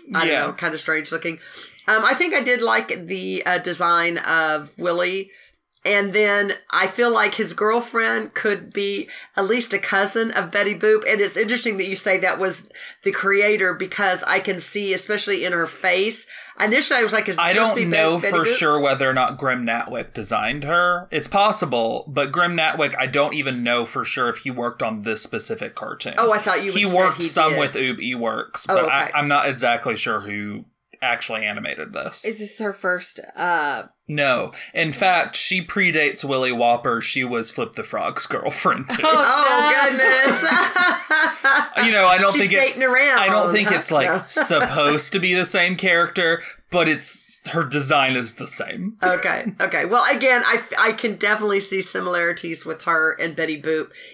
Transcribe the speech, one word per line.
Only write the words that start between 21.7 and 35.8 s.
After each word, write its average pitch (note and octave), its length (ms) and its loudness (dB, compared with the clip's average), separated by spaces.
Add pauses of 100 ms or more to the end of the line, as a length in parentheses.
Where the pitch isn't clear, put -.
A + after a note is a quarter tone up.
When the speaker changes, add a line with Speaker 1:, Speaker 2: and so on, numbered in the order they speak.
Speaker 2:
but C#3 200 -2
Grim F3 240 2
Natwick, D#3 420 0
I C3 80 0
don't C#3+ 280 0
even C3 280 -4
know A#2+ 240 0
for B2 180 -6
sure B2 240 -2
if A#2 100 -4
he C#3 120 -8
worked A#2+ 320 -6
on A2 200 -4
this G#2+ 200 -4
specific - 540 -6
cartoon. - 420 -10
Speaker 1:
Oh, A3+ 140 4
I G#3+ 60 2
thought F#3+ 260 -2
you G3 80 -4
Speaker 2:
He G3+ 120 2
Speaker 1:
would F#3+ 80 2
say F3+ 60 4
Speaker 2:
worked F#3 240 2
Speaker 1:
he E3 60 0
Speaker 2:
some D#3 240 2
Speaker 1:
did. D3 80 0
Speaker 2:
with C3+ 140 -2
Oob B2+ 260 -2
Iwerks, A#2 680 -4
Speaker 1:
Oh, F#3+ 140 2
Speaker 2:
but D#3+ 80 0
I, C#3+ 140 2
Speaker 1:
okay. - 100 -6
Speaker 2:
I'm D3 140 0
not C#3+ 200 2
exactly B2 480 0
sure A2 240 -2
who G#2 440 -8 (360)
actually A#2+ 460 -4
animated D#2 460 -8
this. - 320 -8
Speaker 3:
Is G#3+ 160 -6
this G#3 180 -8
her G#3 140 -4
first, F3+ 480 -6 (160)
uh, D3+ 480 -2 (240)
Speaker 2:
No. C#3+ 420 0 (240)
In E3 160 0
fact, F3 460 0
she F#3 280 0
predates D#3 600 0